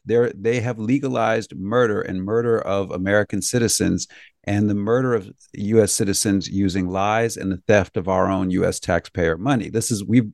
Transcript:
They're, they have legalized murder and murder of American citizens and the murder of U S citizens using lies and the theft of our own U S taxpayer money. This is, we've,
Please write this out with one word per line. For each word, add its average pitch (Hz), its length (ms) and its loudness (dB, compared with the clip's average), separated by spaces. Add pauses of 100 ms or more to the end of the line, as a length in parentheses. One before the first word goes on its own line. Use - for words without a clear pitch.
They're, 117 300 2
they 113 260 -2
have 117 180 -4
legalized 113 760 -2
murder 104 460 0
and 95 240 -6
murder 113 340 0
of 98 320 -2
American 101 500 0
citizens 95 640 0 (380)
and 104 260 0
the 101 60 0
murder 120 380 0
of 104 180 -2 (220)
U 107 280 4
S 101 120 4
citizens 98 560 0
using 95 400 0
lies 107 480 0
and 95 120 -4
the 92 180 -4
theft 104 280 4
of 95 140 -4
our 92 200 2
own 95 220 -2
U 90 140 0
S 90 160 -2
taxpayer 85 560 0
money. 110 320 -2
This 113 220 -4
is, 101 120 -4
we've, 110 300 2